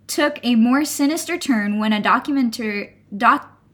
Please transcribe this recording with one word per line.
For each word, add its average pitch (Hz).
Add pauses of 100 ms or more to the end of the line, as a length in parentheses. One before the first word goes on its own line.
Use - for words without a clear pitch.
took -
a 240
more 247
sinister 302
turn 208
when 214
a 214
documenter-, 226 (240)
doc-, 240 (160)